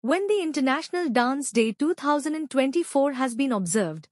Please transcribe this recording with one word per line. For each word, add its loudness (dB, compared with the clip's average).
When 0
the 2
International 0
Dance 0
Day 2
two 0
thousand 0
and -6
twenty-four 2
has -2
been 0
observed? -2